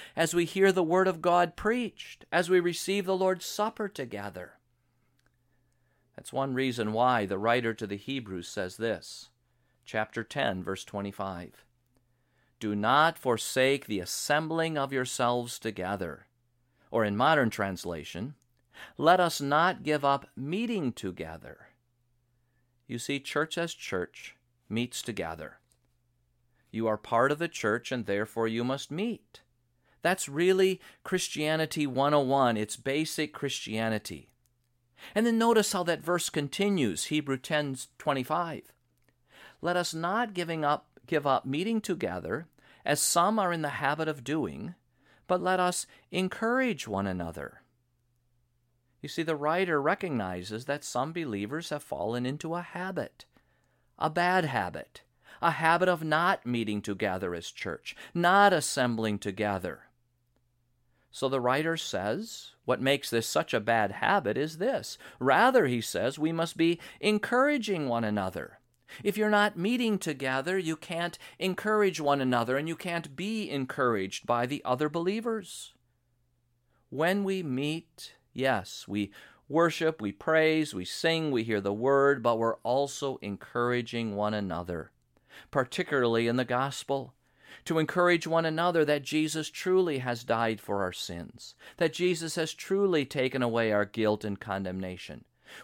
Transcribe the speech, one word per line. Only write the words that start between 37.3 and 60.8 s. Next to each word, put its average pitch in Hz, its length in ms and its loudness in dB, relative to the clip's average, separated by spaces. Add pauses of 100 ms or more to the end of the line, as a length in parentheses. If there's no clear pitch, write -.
ten 147 340 -2 (220)
twenty-five. 156 760 -4 (880)
"Let 175 160 0
us 175 160 0
not 190 400 -2
giving 170 320 -2
up, 147 240 0 (180)
give 147 200 0
up 135 180 4
meeting 185 360 0
together, 110 680 -4 (360)
as 143 180 2
some 190 360 2
are 185 140 2
in 165 100 -2
the 143 180 -4
habit 151 260 0
of 151 180 -4
doing, 123 520 -4 (500)
but 180 160 0
let 185 160 2
us 180 280 0 (260)
encourage 226 760 -2
one 98 220 0
another." 82 540 -6 (1400)
You 143 60 -10
see, 165 160 -4
the 160 120 -2
writer 156 460 2
recognizes 110 840 -2
that 147 180 -4
some 139 280 -2
believers 139 580 -4
have 147 120 -6
fallen 113 420 -4
into 156 300 -4
a 175 80 -6
habit, 180 640 -8 (760)
a 156 100 0
bad 175 360 2
habit, 95 580 -4 (380)
a 170 100 4
habit 165 380 4
of 165 160 2
not 160 420 2
meeting 110 340 -2
together 95 540 -2
as 85 160 -8
church, - 460 -10 (180)
not 190 380 6
assembling 117 640 0
together. 98 720 -4 (1300)